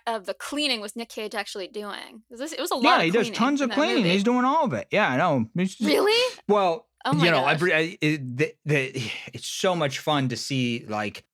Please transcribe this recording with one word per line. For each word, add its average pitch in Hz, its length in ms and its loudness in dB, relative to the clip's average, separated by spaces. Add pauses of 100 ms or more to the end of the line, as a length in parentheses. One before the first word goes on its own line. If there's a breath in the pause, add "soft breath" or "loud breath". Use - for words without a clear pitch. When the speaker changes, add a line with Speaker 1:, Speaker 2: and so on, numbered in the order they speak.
Speaker 1:
of 226 200 -4
the 190 80 -4
cleaning 277 460 -4
was 214 160 -12
Nick 233 120 -10
Cage 214 260 -10
actually 202 340 -8
doing? 208 600 -12
'Cause 233 100 -16
this, 285 140 -8
it - 80 -8
was 349 100 -4
a 381 60 0
lot 240 80 -2
Speaker 2:
Yeah, - 140 6
Speaker 1:
of 190 40 2
Speaker 2:
he 165 80 2
does 220 160 4
Speaker 1:
cleaning 220 120 -6
Speaker 2:
tons 277 220 2
Speaker 1:
in 285 40 0
Speaker 2:
of 233 60 0
Speaker 1:
that 208 60 -2
Speaker 2:
cleaning. 330 220 2
Speaker 1:
movie. 175 120 2
Speaker 2:
He's 196 140 2
doing 247 200 2
all 294 200 2
of 185 80 0
it. 104 180 -4
Yeah, 190 180 2
I 127 80 0
know. 139 300 2 (100)
He's 185 200 0
just 214 120 -2
Speaker 1:
Really? 466 500 2 (100)
Speaker 2:
Well, 190 380 2 (200)
Speaker 1:
Oh - 60 0
my 160 140 4
Speaker 2:
you 170 40 6
know, 139 120 4
Speaker 1:
gosh. 139 100 4
Speaker 2:
every, 160 220 2
I, 165 260 0
it, 143 380 -2
the, 156 160 0 (100)
the, 139 460 -2 (240 loud breath)
it's - 120 -12
so 185 300 0
much 143 220 -2
fun 139 320 0
to 117 60 -4
see, 123 520 -2
like, 107 460 -6